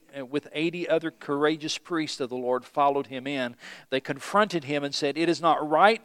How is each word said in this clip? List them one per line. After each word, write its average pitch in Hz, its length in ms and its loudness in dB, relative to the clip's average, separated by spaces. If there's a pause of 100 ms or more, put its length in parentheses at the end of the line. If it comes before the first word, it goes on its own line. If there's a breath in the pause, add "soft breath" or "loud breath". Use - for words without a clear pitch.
(200)
uh, 135 60 -10
with 143 260 -4
eighty 165 380 -4
other 160 220 0
courageous 151 640 -2
priests 160 420 -6
of 127 100 -4
the 123 60 -8
Lord 123 300 -2
followed 143 420 2
him 131 200 -10
in. 135 280 -4 (360 loud breath)
They 135 100 0
confronted 175 640 0
him 143 200 -2
and 139 120 -6
said, 143 200 -2
'It 165 140 2
is 165 100 0
not 151 300 2
right 196 360 6